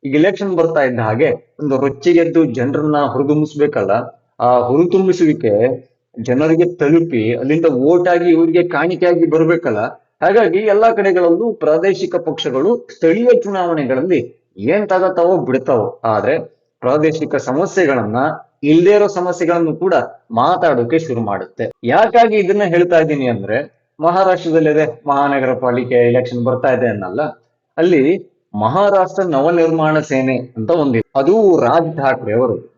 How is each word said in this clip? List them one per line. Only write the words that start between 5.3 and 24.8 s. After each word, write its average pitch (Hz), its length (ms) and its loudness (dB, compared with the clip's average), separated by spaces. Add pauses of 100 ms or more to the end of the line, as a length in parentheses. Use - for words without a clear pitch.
ಜನರಿಗೆ 160 540 0
ತಲುಪಿ 143 600 0
ಅಲ್ಲಿಂದ 151 300 -2
ವೋಟ್ 160 440 2
ಆಗಿ 175 200 2
ಇವ್ರಿಗೆ 165 380 2
ಕಾಣಿಕೆಯಾಗಿ 165 640 0
ಬರ್ಬೇಕಲ್ಲ. 160 500 0 (420)
ಹಾಗಾಗಿ 190 360 2
ಎಲ್ಲಾ 214 340 2
ಕಡೆಗಳಲ್ಲೂ 190 600 2
ಪ್ರಾದೇಶಿಕ 175 640 -2
ಪಕ್ಷಗಳು 160 800 -4
ಸ್ಥಳೀಯ 233 480 2
ಚುನಾವಣೆಗಳಲ್ಲಿ 185 1120 -4
ಏನ್ 170 320 -2
ತಗತಾವೋ 180 480 0
ಬಿಡ್ತಾವೋ, 127 680 -2
ಆದ್ರೆ 113 540 -2 (220)
ಪ್ರಾದೇಶಿಕ 151 560 -2
ಸಮಸ್ಯೆಗಳನ್ನ, 135 840 -2 (460)
ಇಲ್ದೇ 170 320 4
ಇರೋ 208 120 2
ಸಮಸ್ಯೆಗಳನ್ನು 175 680 -2
ಕೂಡ 180 180 -2 (380)
ಮಾತಾಡೋಕೆ 120 680 0
ಶುರು 127 220 -4
ಮಾಡುತ್ತೆ. 101 500 -6 (120)
ಯಾಕಾಗಿ 220 520 2
ಇದನ್ನ 202 280 0
ಹೇಳ್ತಾ 175 360 2
ಇದ್ದೀನಿ 147 280 0
ಅಂದ್ರೆ, 113 600 -6 (120)
ಮಹಾರಾಷ್ಟ್ರದಲ್ಲಿದೆ 160 1080 0